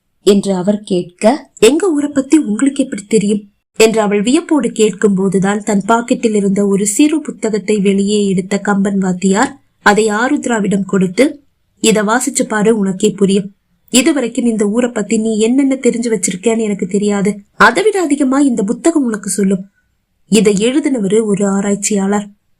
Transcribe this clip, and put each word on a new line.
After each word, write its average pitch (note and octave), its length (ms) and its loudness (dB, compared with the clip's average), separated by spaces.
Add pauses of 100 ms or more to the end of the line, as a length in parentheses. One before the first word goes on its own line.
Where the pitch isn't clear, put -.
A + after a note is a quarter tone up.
(240)
என்று G3 320 2
அவர் G3+ 240 -2
கேட்க, G#3 680 -2 (100)
"எங்க D#4+ 320 4
ஊரை C#4+ 180 -2
பத்தி C#4 280 2
உங்களுக்கு C4 460 0
எப்படி G#3+ 240 -8
தெரியும்?" G#3 360 0 (360)
என்று A3 220 4
அவள் G#3 200 0
வியப்போடு C4+ 500 0
கேட்கும் G#3+ 440 0
போதுதான் G3 480 0
தன் G#3 240 0
பாக்கெட்டில் A#3 480 0
இருந்த G3+ 320 0
ஒரு G3 180 0
சிறு D4+ 360 2
புத்தகத்தை G#3+ 580 -4
வெளியே G3+ 480 0
எடுத்த F#3+ 320 -2
கம்பன் G3+ 380 -2
வாத்தியார் F#3+ 560 0 (280)
அதை G#3 280 4
ஆருத்ராவிடம் G#3 760 -2
கொடுத்து, F#3+ 580 0 (400)
"இத G#3+ 200 2
வாசிச்சு A#3+ 440 0
பாரு, G#3+ 300 0
உனக்கே G3 320 0
புரியும். G3 420 0 (380)
இதுவரைக்கும் A#3+ 560 0
இந்த G#3+ 240 0
ஊரை A#3+ 200 0
பத்தி A3 280 -4
நீ A3 200 -2
என்னென்ன C4 380 2
தெரிஞ்சு A#3+ 340 -2
வச்சிருக்கேன்னு A3 480 -2
எனக்கு G#3 300 -4
தெரியாது. G3+ 520 -2 (160)
அதை A#3+ 280 4
விட G4+ 180 2
அதிகமா C#4+ 380 0
இந்த A#3+ 240 2
புத்தகம் C#4 400 0
உனக்கு G#3+ 260 -4
சொல்லும். G3 340 0 (680)
இதை G#3 220 4
எழுதினவரு A3+ 720 0
ஒரு G3+ 220 0
ஆராய்ச்சியாளர். G3+ 800 -2 (320)